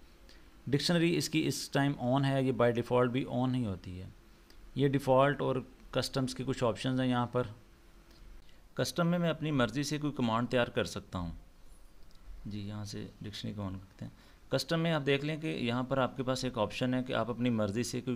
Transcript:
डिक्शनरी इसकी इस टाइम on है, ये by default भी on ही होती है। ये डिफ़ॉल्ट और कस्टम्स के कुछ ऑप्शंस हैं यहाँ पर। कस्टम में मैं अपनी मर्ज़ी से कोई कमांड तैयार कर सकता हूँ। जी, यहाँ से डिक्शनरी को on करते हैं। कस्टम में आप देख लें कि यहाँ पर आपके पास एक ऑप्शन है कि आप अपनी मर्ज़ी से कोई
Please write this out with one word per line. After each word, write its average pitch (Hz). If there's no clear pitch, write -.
डिक्शनरी 165
इसकी 151
इस 139
टाइम 143
on 135
है, 135
ये 131
by 120
default 123
भी 120
on 127
ही 127
होती 92
है। 92
ये 139
डिफ़ॉल्ट 135
और 131
कस्टम्स 127
के 127
कुछ 131
ऑप्शंस 127
हैं 131
यहाँ 123
पर। 117
कस्टम 165
में 175
मैं 170
अपनी 151
मर्ज़ी 131
से 147
कोई 147
कमांड 120
तैयार 120
कर 107
सकता 95
हूँ। 85
जी, 104
यहाँ 104
से 104
डिक्शनरी 107
को 104
on 95
करते -
हैं। 113
कस्टम 165
में 165
आप 156
देख 139
लें 151
कि 160
यहाँ 120
पर 135
आपके 127
पास 127
एक 127
ऑप्शन 123
है 127
कि 127
आप 113
अपनी 120
मर्ज़ी 107
से 120
कोई 123